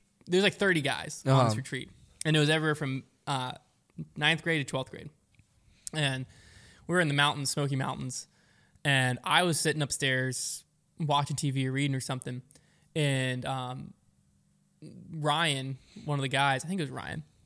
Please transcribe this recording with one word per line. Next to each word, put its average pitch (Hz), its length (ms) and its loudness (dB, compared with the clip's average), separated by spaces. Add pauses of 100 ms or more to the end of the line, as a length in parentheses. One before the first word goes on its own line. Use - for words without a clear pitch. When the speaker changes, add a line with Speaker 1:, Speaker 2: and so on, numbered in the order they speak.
(260)
Speaker 1:
there's, 180 160 4
like, 202 120 4
thirty 185 260 2
guys 131 460 -4
on 135 60 6 (120)
this 113 80 4
Speaker 2:
Uh-huh. - 40 -2
Speaker 1:
retreat, 131 340 -8 (340)
and 156 120 4
it 151 40 6
was 147 100 6
everywhere 156 240 2
from, 135 300 -4 (220)
uh, 127 260 -4 (640)
ninth 156 260 2
grade 160 240 0
to - 40 -12
twelfth 131 200 -6
grade, - 200 -14 (840)
and 135 320 -2 (640)
we 165 80 -2
were 180 60 6
in 165 80 4
the 143 60 2
mountains, 143 360 2
Smoky 139 260 0
Mountains, 131 500 -6 (580)
and 131 380 2
I 165 200 4
was 170 180 2
sitting 151 220 0
upstairs 131 840 -2 (340)
watching 143 380 0
T 143 140 -2
V 131 180 0
or 131 40 -2
reading 139 220 0
or 131 60 -4
something, 127 400 -8 (560)
and, 131 480 0
um, 131 480 -6 (1200)
Ryan, 147 640 0 (260)
one 147 140 -2
of 135 40 -2
the 135 60 -2
guys, 135 360 2
I 156 40 -8
think 190 120 -4
it 160 40 -2
was 135 60 -6
Ryan, 131 340 -8 (220)